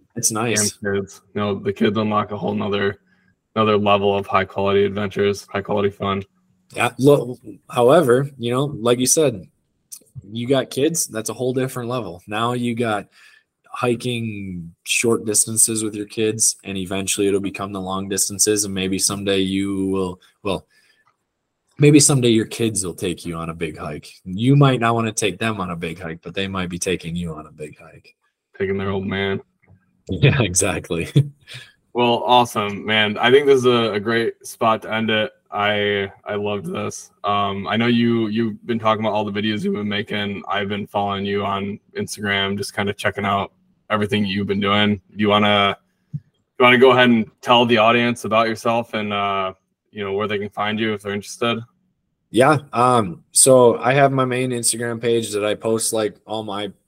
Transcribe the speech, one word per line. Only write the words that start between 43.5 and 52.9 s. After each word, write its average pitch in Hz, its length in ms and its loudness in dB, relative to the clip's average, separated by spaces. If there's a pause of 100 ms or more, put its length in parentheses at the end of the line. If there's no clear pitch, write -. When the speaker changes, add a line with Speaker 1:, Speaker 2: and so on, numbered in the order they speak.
Speaker 2:
everything 104 340 0
you've 98 220 -2
been 101 140 -2
doing. 104 400 2 (100)
You 104 200 0
wanna, 104 460 4 (380)
you 147 60 -8 (400)
wanna 123 180 6
go 127 140 8
ahead 123 180 6
and 113 180 2 (120)
tell 120 260 4
the 117 120 4
audience 120 460 2
about 113 220 2
yourself 117 480 -4
and, 104 180 -4
uh, 98 420 -2 (360)
you 104 140 -10
know, 98 80 -4
where 104 160 -2
they 104 100 -4
can 104 120 -8
find 104 280 -4
you 110 160 -2
if 101 80 -10
they're 101 100 -6
interested? 117 460 -4 (720)
Speaker 1:
Yeah. 135 280 4 (140)
Um, 113 600 2